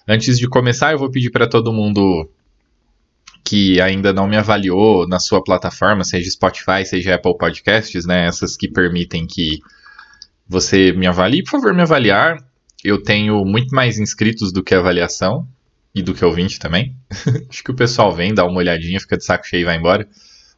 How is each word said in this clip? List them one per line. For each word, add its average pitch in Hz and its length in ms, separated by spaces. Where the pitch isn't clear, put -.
Antes 117 320
de 123 100
começar, 127 440
eu 151 60
vou 135 120
pedir 127 200
pra 123 160
todo 113 260
mundo 101 560
que 98 360
ainda 95 320
não 98 160
me 107 80
avaliou 101 680
na 90 120
sua 92 240
plataforma, 98 600
seja 90 260
Spotify, 95 540
seja 92 300
Apple 87 220
Podcasts, 87 680
né, 87 200
essas 87 300
que - 120
permitem 87 580
que 78 320
você 92 440
me 92 140
avalie, 92 360
por - 80
favor, 240 240
me 175 80
avaliar. 147 560
Eu 101 180
tenho 107 420
muito 123 300
mais 120 240
inscritos 107 540
do 95 100
que - 120
avaliação, 90 720
e 98 80
do 90 120
que - 100
ouvinte 87 340
também. 107 380
<laughs> 123 400
Acho - 120
que - 80
o 127 60
pessoal 113 380
vem, 90 200
dá 92 100
uma 90 140
olhadinha, 87 420
fica - 160
de - 80
saco - 220
cheio 87 160
e - 20
vai 85 120
embora, 92 320